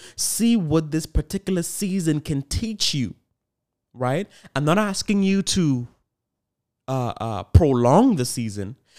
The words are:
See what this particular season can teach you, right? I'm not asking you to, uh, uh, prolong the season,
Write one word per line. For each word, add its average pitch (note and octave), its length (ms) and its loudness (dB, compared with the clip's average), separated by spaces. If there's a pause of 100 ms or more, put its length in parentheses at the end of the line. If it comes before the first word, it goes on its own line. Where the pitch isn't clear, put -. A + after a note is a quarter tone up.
(160)
See A#3 400 2
what D#3+ 340 0
this D#3 160 -2
particular - 560 -2
season E3 600 -2
can C#3+ 200 -4
teach - 540 -4
you, A#2+ 180 -4 (800)
right? C3 340 -4 (280)
I'm C#3+ 100 -2
not E3+ 140 4
asking G3+ 420 0
you G3 220 2
to, C#3 440 0 (1000)
uh, B2+ 300 -2
uh, A2 260 -6
prolong D3+ 720 4
the B2 100 -2
season, G#2 520 -8 (220)